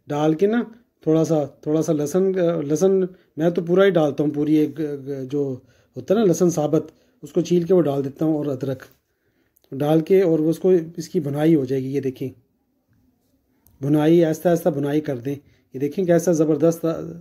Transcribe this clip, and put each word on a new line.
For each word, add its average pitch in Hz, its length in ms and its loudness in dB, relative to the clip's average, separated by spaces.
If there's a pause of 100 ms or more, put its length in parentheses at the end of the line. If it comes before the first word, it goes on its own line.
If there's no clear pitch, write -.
डाल 151 260 0
के 196 120 0
ना, 226 380 -2 (220)
थोड़ा 160 180 2
सा, 147 420 -2
थोड़ा 156 160 0
सा 160 100 -2
लहसुन, 170 420 0
अ, 170 260 0
लहसुन 180 480 0 (300)
मैं 165 140 0
तो 175 100 -4
पूरा 180 220 2
ही 196 60 4
डालता 151 340 0
हूँ, 147 80 -2
पूरी 151 240 0
एक, 151 240 0
अ, 139 440 -8
जो 135 420 -6 (300)
होता 131 180 -2
है 226 60 2
ना 226 60 4
लहसुन 175 240 4
साबुत, 151 420 0 (300)
उसको 165 200 -4
छील 175 220 0
के 180 100 2
वो 180 60 6
डाल 139 220 0
देता 135 220 -6
हूँ 156 140 0
और 147 100 -4
अदरक 131 340 -6 (920)
डाल 147 260 2
के 190 220 4
और 160 180 2
वो 156 100 0
उसको, 175 220 2
इसकी 165 480 -2
भुनाई 147 340 2
हो 135 120 2
जाएगी। 131 220 -4
ये 135 120 -4
देखें, 131 300 -6 (1500)
भुनाई, 151 380 4
आहिस्ता 160 300 0
आहिस्ता 170 200 0
भुनाई 143 300 -2
कर 147 180 -6
दें। 131 160 -8
ये - 440 -18
देखें 147 280 -4
कैसा 170 260 2
ज़बरदस्त 160 480 2 (400)